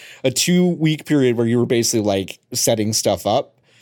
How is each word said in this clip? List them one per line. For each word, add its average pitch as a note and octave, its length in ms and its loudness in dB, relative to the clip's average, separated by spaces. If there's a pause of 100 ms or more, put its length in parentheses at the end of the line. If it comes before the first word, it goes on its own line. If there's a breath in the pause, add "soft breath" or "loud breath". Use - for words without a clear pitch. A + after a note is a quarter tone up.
(240 loud breath)
a C3+ 60 2
two-week D#3+ 800 0
period C3 280 2
where A#2+ 120 0
you A#2 100 2
were A#2 80 2
basically, A#2 400 0
like, G2 320 -2 (160)
setting A2+ 400 -2
stuff G2+ 320 -2
up. A#2 320 -2 (240 soft breath)